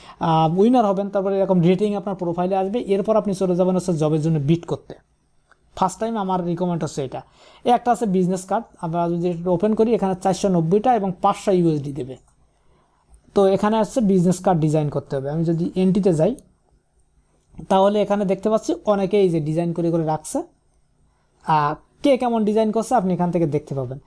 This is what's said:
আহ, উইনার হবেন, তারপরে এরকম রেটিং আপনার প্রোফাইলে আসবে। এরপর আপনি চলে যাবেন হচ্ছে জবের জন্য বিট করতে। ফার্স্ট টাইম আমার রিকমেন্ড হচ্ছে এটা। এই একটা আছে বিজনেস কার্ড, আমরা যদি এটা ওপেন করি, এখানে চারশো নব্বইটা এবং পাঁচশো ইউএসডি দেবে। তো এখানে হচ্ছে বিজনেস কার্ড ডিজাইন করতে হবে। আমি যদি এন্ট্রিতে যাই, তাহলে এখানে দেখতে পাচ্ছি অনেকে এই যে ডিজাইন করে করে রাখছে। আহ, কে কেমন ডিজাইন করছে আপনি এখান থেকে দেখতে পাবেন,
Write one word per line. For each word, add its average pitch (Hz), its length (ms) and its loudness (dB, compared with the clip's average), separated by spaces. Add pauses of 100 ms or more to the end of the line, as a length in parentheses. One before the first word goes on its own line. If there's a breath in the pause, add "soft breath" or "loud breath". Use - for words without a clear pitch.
(200 loud breath)
আহ, 160 400 2
উইনার 233 260 4
হবেন, 196 240 0
তারপরে 196 300 0
এরকম 185 220 2
রেটিং 190 340 2
আপনার 196 200 -6
প্রোফাইলে 180 400 -2
আসবে। 196 240 -2
এরপর 202 380 0
আপনি 202 160 -2
চলে 180 220 0
যাবেন 185 200 2
হচ্ছে 180 180 -2
জবের 156 280 0
জন্য 160 180 0
বিট 160 260 0
করতে। - 280 -10 (800)
ফার্স্ট 185 240 -2
টাইম 226 180 -4
আমার 185 280 -2
রিকমেন্ড 175 380 -2
হচ্ছে 143 220 -6
এটা। 131 160 -10 (420 soft breath)
এই 240 80 2
একটা 240 200 2
আছে 233 140 0
বিজনেস 185 400 0
কার্ড, 214 200 -4 (160)
আমরা 170 280 -2
যদি 170 200 -2
এটা 175 200 -6
ওপেন 208 260 0
করি, 226 180 2
এখানে 190 280 0
চারশো 190 280 0
নব্বইটা 190 460 2
এবং 196 160 -2 (100)
পাঁচশো 202 300 0
ইউএসডি 156 400 0
দেবে। 131 260 -12 (1160)
তো 196 140 4
এখানে 208 320 2
হচ্ছে 220 220 -2
বিজনেস 185 380 2
কার্ড 180 200 2
ডিজাইন 151 300 0
করতে 143 260 -6
হবে। 135 140 -6
আমি 165 160 -2
যদি 165 300 -2
এন্ট্রিতে 185 380 2
যাই, 165 220 2 (1300)
তাহলে 202 320 4
এখানে 202 240 -2
দেখতে 190 240 -2
পাচ্ছি 220 260 -2 (100)
অনেকে 202 360 2
এই 190 80 4
যে 165 100 0
ডিজাইন 160 340 -2
করে 170 180 -2
করে 165 140 0
রাখছে। 156 380 -4 (1040)
আহ, 151 280 0 (280)
কে 277 140 4
কেমন 233 280 0
ডিজাইন 214 260 0
করছে 226 240 -2
আপনি 185 180 2
এখান 175 180 0
থেকে 170 140 2
দেখতে 143 300 -4
পাবেন, 135 320 -8